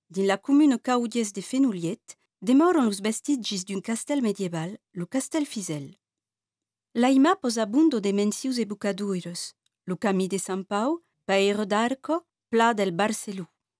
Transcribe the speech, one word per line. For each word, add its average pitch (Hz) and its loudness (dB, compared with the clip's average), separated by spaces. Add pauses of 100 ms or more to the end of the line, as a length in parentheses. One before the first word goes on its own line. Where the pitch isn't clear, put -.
(100)
dins 190 -2
la 196 2
comuna 277 4
caudies 233 -2
de 196 -8
Fenoliet, 214 -2 (220)
demòren 277 4
los 196 -4
vestigis 214 -4
d'un 196 -6
castèl 233 -4
medieval, 190 -2 (120)
lo 175 -8
castèl 277 -2
Fisel. 151 -8 (1000)
La 240 2
ima 277 4
pòs 233 -4
abundo 233 2
de 202 0
mencius 208 0
evocadoires, 196 -6 (320)
lo 180 -4
camí 190 0
de 190 -4
Sant 190 -6
Pau, 240 -2 (240)
Paero 202 2
d'Arco, 240 -2 (240)
Pla 226 4
del 196 0
Barceló. 196 -4 (320)